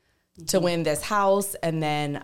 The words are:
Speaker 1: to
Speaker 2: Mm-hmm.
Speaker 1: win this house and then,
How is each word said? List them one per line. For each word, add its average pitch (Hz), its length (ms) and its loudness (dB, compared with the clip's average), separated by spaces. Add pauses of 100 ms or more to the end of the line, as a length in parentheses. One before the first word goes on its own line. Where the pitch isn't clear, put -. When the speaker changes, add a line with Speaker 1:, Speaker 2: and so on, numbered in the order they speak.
(480)
Speaker 1:
to - 80 0
Speaker 2:
Mm-hmm. 175 80 2
Speaker 1:
win 170 180 0
this 156 200 0
house 196 540 2
and 160 240 -2
then, 147 440 -2